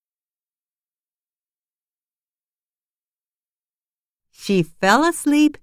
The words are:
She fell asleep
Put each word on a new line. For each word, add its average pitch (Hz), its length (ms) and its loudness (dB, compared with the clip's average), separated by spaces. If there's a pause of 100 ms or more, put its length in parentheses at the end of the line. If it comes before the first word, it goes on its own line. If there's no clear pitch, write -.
(4000)
She 196 320 -2
fell 208 420 0
asleep 302 580 0